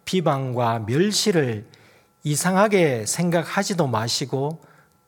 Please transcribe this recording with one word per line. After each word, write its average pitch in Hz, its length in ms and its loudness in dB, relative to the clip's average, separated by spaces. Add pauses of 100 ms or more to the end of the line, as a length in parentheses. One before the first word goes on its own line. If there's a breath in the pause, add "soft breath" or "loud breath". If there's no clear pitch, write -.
비방과 127 840 0
멸시를 151 800 0 (560 soft breath)
이상하게 175 840 2
생각하지도 170 800 0
마시고 131 760 -2 (460 soft breath)